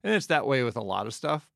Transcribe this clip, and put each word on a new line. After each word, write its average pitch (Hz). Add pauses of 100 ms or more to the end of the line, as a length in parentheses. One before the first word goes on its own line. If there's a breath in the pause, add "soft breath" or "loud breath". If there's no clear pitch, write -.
And -
it's 196
that 151
way 135
with 117
a 113
lot 98
of 117
stuff, 151